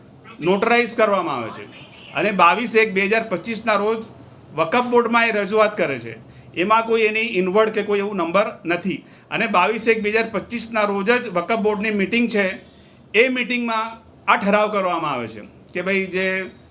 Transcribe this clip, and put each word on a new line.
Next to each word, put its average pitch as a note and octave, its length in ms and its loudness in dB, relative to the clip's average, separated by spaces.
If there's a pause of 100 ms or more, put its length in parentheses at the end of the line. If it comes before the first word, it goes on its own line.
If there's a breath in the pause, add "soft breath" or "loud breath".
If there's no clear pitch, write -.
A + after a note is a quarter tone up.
(440)
નોટરાઇઝ A3+ 520 2
કરવામાં F#3+ 400 2
આવે A2+ 140 -6
છે G#2 140 -14 (480)
અને G3 200 -2
બાવીસ F#3+ 440 4
એક A3 160 4
બે F#3 80 0
હજાર A3 280 0
પચીસના G#3+ 460 -2
રોજ A3 300 0 (500)
વકફ A3 300 0
બોર્ડમાં A#3+ 440 2
એ A3 40 -2
રજૂઆત G#3 440 2
કરે C#3+ 220 -2
છે. A2+ 180 -14 (380 loud breath)
એમાં A3 320 2
કોઈ A3+ 160 2
એની G#3+ 180 2
ઇનવર્ડ G#3+ 500 2
કે G#3+ 120 -2
કોઈ G3+ 160 0
એવું G3+ 180 -4
નંબર F3+ 300 0 (180)
નથી E3+ 400 -4 (260 loud breath)
અને F#3+ 160 -2
બાવીસ G#3 420 0
એક A3 140 2
બે G#3 80 -2
હજાર A3 220 0
પચીસના A3 500 -4
રોજ G3+ 280 0
જ A#3+ 180 0
વકફ F3 300 -2
બોર્ડની G#3 320 0
મીટિંગ G#3 380 0
છે, G3 300 -2 (560 loud breath)
એ A#3 140 6
મીટિંગમાં A#3 840 -4 (200)
આ A#3 40 4
ઠરાવ G3+ 360 2
કરવામાં F3+ 400 -2
આવે A#2+ 160 -4
છે G#2+ 120 -14 (340)
કે - 80 -4
ભાઈ F#3+ 240 0
જે F#3 440 -4 (200)